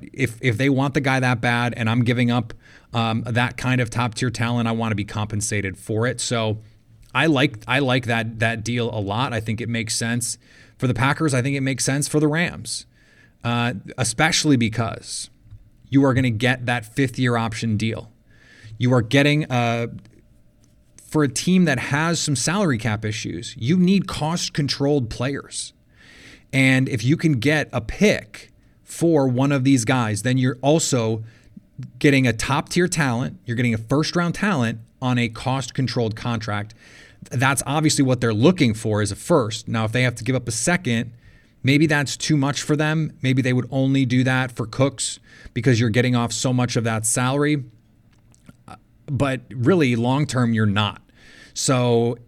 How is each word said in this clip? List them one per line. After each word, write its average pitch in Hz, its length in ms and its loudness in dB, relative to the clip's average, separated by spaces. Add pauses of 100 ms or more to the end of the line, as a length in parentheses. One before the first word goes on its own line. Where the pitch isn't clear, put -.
(120)
if, - 300 -4
if 123 160 0
they 131 120 0
want 135 240 0
the - 60 -2
guy 131 220 0
that 123 180 0
bad 120 380 0
and 113 120 2
I'm 120 140 4
giving 120 280 2
up, 120 220 0 (400)
um, 113 340 0
that 120 280 0
kind 127 240 0
of 117 100 -2
top-tier 120 400 -2
talent, 117 380 0
I 113 60 0
want 113 180 -2
to 107 40 0
be 104 100 -2
compensated 104 720 -4
for 113 280 -2
it. 127 160 -4
So 110 380 -2 (560)
I 135 100 4
like, 143 420 2
I 123 120 0
like 131 260 0
that, 113 340 -4
that 113 240 -2
deal 117 260 -4
a 107 120 -6
lot. 113 320 -2
I 113 60 -4
think 113 200 -4
it 113 100 -6
makes 117 260 -4
sense 120 420 -4 (400)
for 131 100 0
the 127 60 2
Packers. 135 400 0
I 127 80 0
think 139 160 -2
it 139 40 -4
makes 135 220 -2
sense 139 240 0
for 151 120 0
the 151 80 4
Rams, 147 580 -4 (580)
uh, 120 300 -2 (240)
especially 151 580 2
because 113 760 -2 (600)
you 139 160 4
are 135 80 4
gonna 131 160 2
get 123 360 0
that 120 200 -2
fifth-year 127 500 -2
option 113 400 -2
deal. 107 360 -4 (640)
You 123 160 2
are 123 80 4
getting, 143 500 2
uh, 117 360 0 (1160)
for 156 180 0
a 143 40 2
team 180 380 2
that 135 140 0
has 160 400 -2
some 147 160 -2
salary 160 420 0
cap 107 260 -4
issues, 104 560 -8
you 131 180 2
need 185 300 4
cost-controlled 147 1000 -2
players. - 640 -8 (800)
And 131 340 4
if 107 160 -4
you 135 140 4
can 160 160 2
get 139 400 2
a 123 80 -2
pick - 720 -2 (320)
for 156 440 2
one 131 240 2
of 131 120 2
these 131 220 4
guys, 110 360 0
then 127 160 2
you're 131 240 0
also 117 640 2 (760)
getting 139 280 4
a 113 60 2
top-tier 156 540 -2
talent. 131 580 -2
You're 123 100 -4
getting 120 180 2
a 110 60 -2
first-round 156 560 0
talent 120 440 0 (220)
on 127 160 0
a 120 120 2
cost-controlled 123 840 -4
contract. 107 600 -6 (560)
That's 135 340 0
obviously 151 380 2
what 127 180 2
they're 117 120 2
looking 127 420 4
for 107 260 0
is 104 100 0
a 98 40 -8
first. 123 520 0
Now, 113 180 -2
if 110 60 -2
they 127 120 0
have 123 120 0
to - 80 -14
give 127 120 0
up 123 120 -4
a 120 40 -4
second, 120 600 -2 (520)
maybe 147 240 4
that's 147 280 0
too - 220 0
much 139 240 0
for 151 140 0
them. 151 380 0 (100)
Maybe 131 180 2
they 127 120 0
would 123 180 0
only 135 340 2
do 127 180 2
that 127 280 0
for 117 160 -8
Cooks - 520 -2 (360)
because 120 240 4
you're 120 100 2
getting 123 260 2
off 117 160 0
so 131 220 -2
much 123 220 0
of 120 80 0
that 110 240 -4
salary. 143 560 0 (1400)
But 135 420 -2
really, 127 460 2
long-term, 127 580 0
you're 110 140 2
not. 101 340 0 (540)
So 123 640 2 (100)